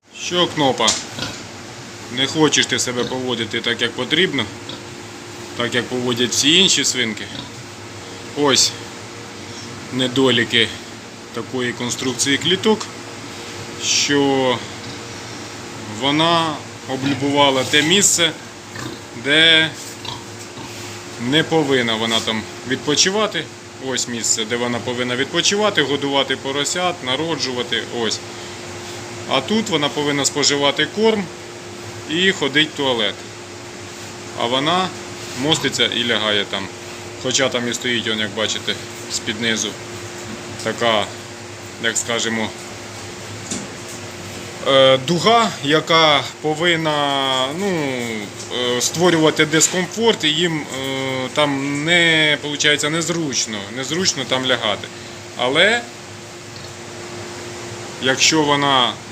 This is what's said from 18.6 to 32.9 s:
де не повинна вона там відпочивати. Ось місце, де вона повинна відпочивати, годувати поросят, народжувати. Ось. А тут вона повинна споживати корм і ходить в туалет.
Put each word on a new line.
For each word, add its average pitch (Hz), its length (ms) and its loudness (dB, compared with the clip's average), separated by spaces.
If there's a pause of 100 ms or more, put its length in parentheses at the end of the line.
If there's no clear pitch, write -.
де 160 460 6 (1600)
не 156 140 6
повинна 139 520 4
вона 113 240 2
там 110 220 0 (260)
відпочивати. 151 760 2 (440)
Ось 123 200 -2
місце, 113 380 -2
де 113 100 0
вона 120 240 0
повинна 123 360 -2
відпочивати, 170 680 2
годувати 139 540 2
поросят, 139 680 -2
народжувати. 127 760 -2 (160)
Ось. 110 200 0 (1120)
А 131 120 2
тут 220 280 0
вона 147 200 2
повинна 143 360 0
споживати 143 720 2
корм 214 280 4 (880)
і 180 220 4
ходить 151 420 2
в - 40 -8
туалет. 117 360 0 (1300)